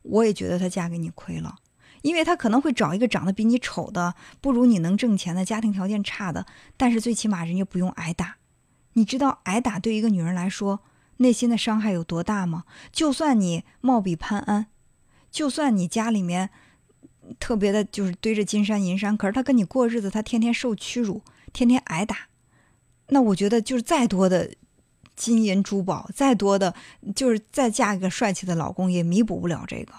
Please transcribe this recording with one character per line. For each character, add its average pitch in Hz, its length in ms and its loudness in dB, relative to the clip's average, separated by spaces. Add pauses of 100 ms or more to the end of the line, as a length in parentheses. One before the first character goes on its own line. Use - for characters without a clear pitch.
我 220 240 2
也 208 80 2
觉 185 140 -4
得 180 100 0
他 185 100 -2
嫁 175 220 -4
给 170 80 -6
你 165 140 -6
亏 - 280 -12
了。 - 160 -10 (460)
因 311 140 0
为 320 80 2
他 339 120 4
可 233 140 0
能 240 100 4
会 294 120 0
找 180 240 0
一 - 20 -2
个 240 100 2
长 185 180 -2
得 196 80 0
比 220 100 -2
你 233 160 4
丑 - 320 -8
的， 175 240 -2 (260)
不 277 100 0
如 240 140 4
你 226 140 6
能 180 180 2
挣 226 180 2
钱 175 200 -4
的， 185 100 -2
家 220 140 -4
庭 220 120 0
条 190 160 -2
件 208 160 -2
差 190 280 -6
的， 175 140 -6 (320)
但 247 140 2
是 226 80 2
最 233 140 -2
起 214 140 -4
码 180 160 -2
人 170 120 -4
家 190 80 0
不 - 140 -6
用 180 140 0
挨 165 220 -8
打。 - 240 -8 (560)
你 226 100 4
知 247 160 -2
道 269 240 0
挨 196 160 0
打 240 180 -2
对 220 160 -2
一 214 60 0
个 226 100 0
女 185 120 2
人 170 120 -2
来 180 160 -2
说， 202 300 -4 (380)
内 247 140 6
心 240 180 2
的 226 80 2
伤 220 220 0
害 214 120 0
有 175 100 -2
多 170 220 -4
大 202 220 -2
吗？ 170 180 -4 (280)
就 311 200 0
算 262 280 2
你 170 240 0 (180)
貌 247 180 4
比 190 160 -2
潘 202 240 -4
安， 208 280 -2 (600)
就 302 200 -2
算 269 260 0
你 185 100 0
家 226 240 -2
里 214 120 0
面 180 280 -2 (880)
特 226 200 -4
别 196 160 2
的 214 100 2
就 202 220 -4
是 180 80 -2
堆 220 200 -2
着 208 120 0
金 208 180 0
山 208 180 0
银 185 160 0
山， 208 200 -2
可 202 100 -2
是 202 60 -2
他 262 100 -2
跟 262 140 2
你 196 80 4
过 254 200 0
日 233 140 -2
子， 196 100 -4
他 214 120 -4
天 226 180 -2
天 233 140 2
受 233 200 -2
屈 - 280 -6
辱， 202 200 -4 (300)
天 247 160 2
天 247 200 4
挨 165 180 -2
打， 214 100 -6 (920)
那 277 120 6
我 208 140 4
觉 202 140 0
得 233 100 4
就 254 160 -4
是 233 60 0
再 269 260 2
多 190 220 4
的 175 200 2 (680)
金 226 260 2
银 196 180 2
珠 196 220 -2
宝， 175 300 -4
再 269 200 4
多 202 240 4
的， 185 160 2 (400)
就 262 160 2
是 214 120 0 (100)
再 262 180 2
嫁 208 260 0
一 180 40 -4
个 185 100 0
帅 208 220 0
气 185 140 -6
的 175 100 -2
老 160 160 -2
公 185 180 0
也 175 140 0
弥 175 180 4
补 180 200 0
不 175 60 -4
了 - 200 -4
这 - 160 -10
个。 - 160 -18